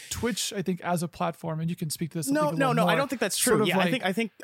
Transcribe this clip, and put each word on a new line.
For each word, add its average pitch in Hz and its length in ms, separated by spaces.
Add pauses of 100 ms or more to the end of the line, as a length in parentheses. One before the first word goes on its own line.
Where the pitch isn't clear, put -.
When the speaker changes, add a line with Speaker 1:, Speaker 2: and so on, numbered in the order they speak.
Speaker 1:
Twitch, - 460
I 202 60
think, 180 200
as 175 220
a 175 40
platform, 165 520
and 165 100
you 175 60
can 160 140
speak 156 220
to - 80
this, 160 100
I - 20
Speaker 2:
No, 285 140
Speaker 1:
think, - 80
a - 60
Speaker 2:
no, 269 100
Speaker 1:
little 240 60
Speaker 2:
no, 233 80
I 175 100
Speaker 1:
more, - 40
Speaker 2:
don't 277 120
think 254 100
that's - 200
Speaker 1:
sort - 180
Speaker 2:
true. 208 60
Speaker 1:
of, 202 40
Speaker 2:
Yeah, 175 80
I 190 60
Speaker 1:
like, 175 100
Speaker 2:
think, 254 140
I 190 80
think, 220 180 (120)